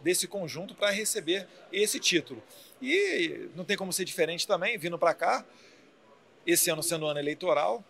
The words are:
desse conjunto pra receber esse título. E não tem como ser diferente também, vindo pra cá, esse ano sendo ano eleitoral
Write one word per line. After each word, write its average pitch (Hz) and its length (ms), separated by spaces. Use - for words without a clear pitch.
desse 175 280
conjunto 170 480
pra 202 140
receber 196 580
esse 208 260
título. 147 420
E 165 760
não 180 80
tem 202 120
como 185 160
ser 190 120
diferente 170 420
também, 202 320
vindo 170 180
pra 165 160
cá, 190 320
esse 170 240
ano 160 100
sendo 160 240
ano 147 140
eleitoral 156 720